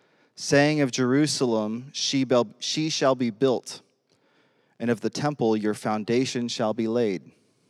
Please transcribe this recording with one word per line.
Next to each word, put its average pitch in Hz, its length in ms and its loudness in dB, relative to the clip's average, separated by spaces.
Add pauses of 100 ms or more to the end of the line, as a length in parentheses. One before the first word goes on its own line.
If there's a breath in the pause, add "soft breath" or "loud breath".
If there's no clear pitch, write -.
(360)
saying 147 440 4
of 135 100 2
Jerusalem, 123 1040 0
'She - 320 -2
bel-, 120 360 2
she 156 300 -4
shall 139 240 2
be 123 160 0
built,' 113 520 -2 (1000)
and 117 100 -2
of 110 120 0
the 110 80 -2
temple, 113 480 0
'Your 107 160 0
foundation 120 760 -2
shall 110 260 -2
be 113 140 -2
laid.'" 110 420 -2 (400)